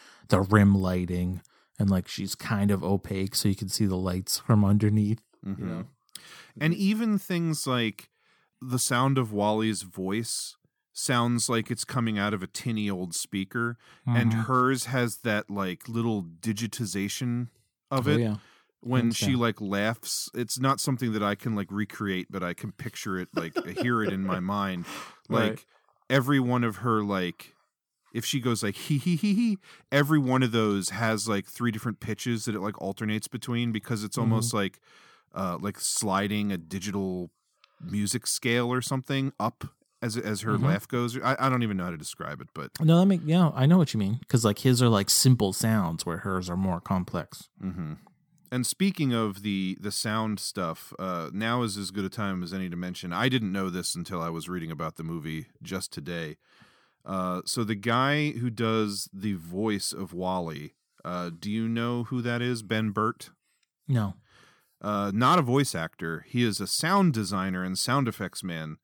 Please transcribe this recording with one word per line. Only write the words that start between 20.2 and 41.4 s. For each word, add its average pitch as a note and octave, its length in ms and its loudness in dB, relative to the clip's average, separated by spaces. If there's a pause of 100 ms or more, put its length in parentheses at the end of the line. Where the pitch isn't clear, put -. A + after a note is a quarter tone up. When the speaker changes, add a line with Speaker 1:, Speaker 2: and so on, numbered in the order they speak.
Speaker 2:
it's B2 260 -4
not C3+ 180 2
something B2 340 -2
that G#2+ 100 0
I G2+ 120 2
can, A2+ 200 -4
like, G2 180 -4
recreate, G2+ 580 -2
but F#2 120 -6
I F2 100 -2
can G2+ 200 -10
picture G2+ 460 -8
it, F2+ 160 -6
like, E2 200 -6
Speaker 1:
<laughs> - 240 -6
Speaker 2:
hear B2 240 0
it F#2+ 100 0
in F#2+ 100 -2
my F#2 180 -2
mind. F#2+ 440 -2 (440)
Speaker 1:
Right. A2+ 220 2
Speaker 2:
Like, - 160 -10 (440)
every C3+ 280 4
one B2 260 2
of A2 120 0
her, A2 260 2
like, F#2 520 -2 (580)
if A#2 140 -6
she C#3 140 -2
goes, A#2 220 0
like, G#2 140 0
"Hee, D3 220 -2
hee, F3 180 0
hee, G3+ 180 2
hee," A3 240 2 (320)
every D3 280 6
one C3 240 4
of A#2 100 2
those G#2 380 2
has, A2 360 0
like, G2+ 200 0
three A#2+ 240 -2
different A2 280 -4
pitches A2+ 460 -4
that G#2+ 100 -2
it, G2 60 -4
like, G2+ 200 -6
alternates G#2+ 460 -4
between A#2+ 460 -2
because G#2+ 320 -4
it's G#2 140 -6
almost A#2 320 2
Speaker 1:
Mm-hmm. A#2 80 -2
Speaker 2:
like, G2 220 -2 (540)
uh, F2+ 280 -2
like, G2+ 180 -4
sliding G#2 720 0
a F2+ 60 -2
digital F#2 720 -6 (500)
music G2+ 460 -2
scale A#2+ 440 0
or B2 120 0
something C3+ 580 -2
up A2 240 -4 (380)
as, A#2 160 -4
as G#2+ 240 -2
her A2+ 100 0
Speaker 1:
Mm-hmm. B2 140 2
Speaker 2:
laugh G#2 200 2
goes. A#2+ 360 -2
I, C3 160 2
I C3 100 2